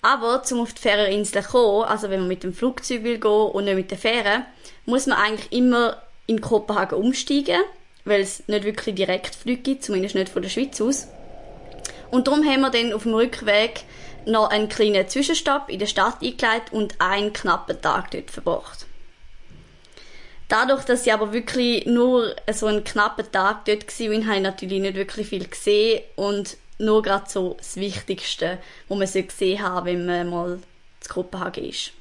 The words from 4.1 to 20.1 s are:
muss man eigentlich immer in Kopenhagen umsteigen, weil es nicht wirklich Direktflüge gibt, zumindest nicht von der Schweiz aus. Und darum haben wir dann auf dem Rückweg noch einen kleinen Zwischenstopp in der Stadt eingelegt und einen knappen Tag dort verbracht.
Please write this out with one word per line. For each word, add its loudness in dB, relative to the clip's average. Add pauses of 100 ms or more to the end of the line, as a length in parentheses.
muss 2
man 2
eigentlich 0
immer 4 (240)
in 0
Kopenhagen 0
umsteigen, 2 (460)
weil 4
es -6
nicht 0
wirklich -4
Direktflüge -2
gibt, -2
zumindest -2
nicht 0
von -4
der -6
Schweiz -4
aus. 0 (1000)
Und 2
darum 4
haben 4
wir 4
dann 0
auf -4
dem 0
Rückweg 2 (420)
noch 4
einen 2
kleinen 4
Zwischenstopp 0
in -8
der -2
Stadt 0
eingelegt 0
und -2
einen 2
knappen -2
Tag 0
dort -8
verbracht. -4 (1600)